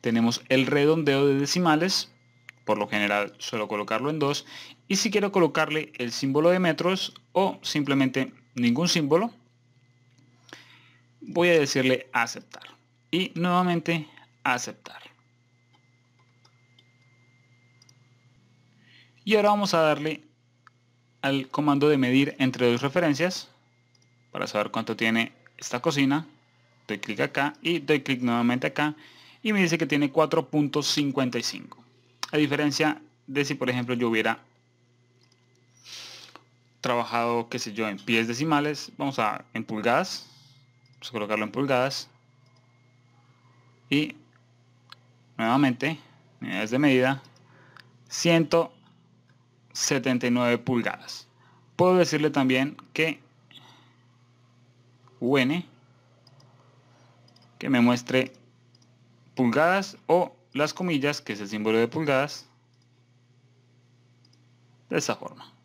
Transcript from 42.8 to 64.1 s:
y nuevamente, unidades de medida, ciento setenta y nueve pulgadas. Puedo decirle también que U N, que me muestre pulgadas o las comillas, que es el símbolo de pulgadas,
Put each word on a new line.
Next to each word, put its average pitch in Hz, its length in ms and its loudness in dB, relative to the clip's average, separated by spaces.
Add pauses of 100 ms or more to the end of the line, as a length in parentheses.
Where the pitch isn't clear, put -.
y 147 240 0 (1200)
nuevamente, 131 600 0 (420)
unidades 98 300 -4
de 127 80 0
medida, 131 440 4 (840)
ciento 165 640 2 (1000)
setenta 127 540 -2
y 123 40 2
nueve 120 260 2
pulgadas. - 720 -6 (480)
Puedo 180 220 6
decirle 151 320 2
también 135 480 2 (160)
que 160 260 -2 (2000)
U 127 160 0
N, 143 300 0 (1900)
que - 100 -6
me 127 140 4
muestre 123 500 0 (1040)
pulgadas 160 720 0
o 175 280 2 (200)
las 147 180 -2
comillas, 147 480 -2
que 107 140 -8
es 101 80 -10
el 98 60 -10
símbolo 107 280 -2
de 117 120 2
pulgadas, 143 600 -2 (2500)